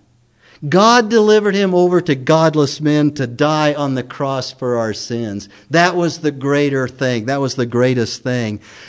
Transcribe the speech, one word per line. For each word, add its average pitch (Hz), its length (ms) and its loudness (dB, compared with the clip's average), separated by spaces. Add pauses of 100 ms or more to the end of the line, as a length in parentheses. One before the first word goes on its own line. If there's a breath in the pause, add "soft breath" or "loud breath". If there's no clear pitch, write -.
(680 soft breath)
God 214 420 2
delivered 214 460 4
him 196 180 0
over 180 280 4
to 160 140 0
godless 156 640 2
men 151 340 2
to 131 140 -4
die 151 460 0
on 143 220 -4
the 123 80 -4
cross 135 480 -6
for 123 260 -4
our 113 160 -2
sins. 107 560 -8 (200 loud breath)
That 175 260 2
was 175 240 -2
the 147 120 -2
greater 139 560 0
thing. 123 380 -4
That 139 160 -2
was 131 140 -4
the 123 100 -2
greatest 120 560 0
thing. 117 380 -4 (300 loud breath)